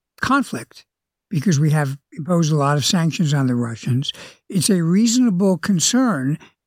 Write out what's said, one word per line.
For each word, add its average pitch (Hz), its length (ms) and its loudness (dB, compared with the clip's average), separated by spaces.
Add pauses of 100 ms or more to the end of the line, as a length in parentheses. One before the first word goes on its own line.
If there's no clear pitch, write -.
(220)
conflict - 640 -4 (440)
because 147 300 0
we 151 120 2
have 143 260 0 (160)
imposed 170 380 0
a 160 40 2
lot 147 220 2
of 131 80 -2
sanctions 165 480 0
on 139 140 0
the 123 80 0
Russians, 120 580 -4 (360)
it's 196 200 -2
a 185 140 2
reasonable 196 760 2
concern 170 840 0 (280)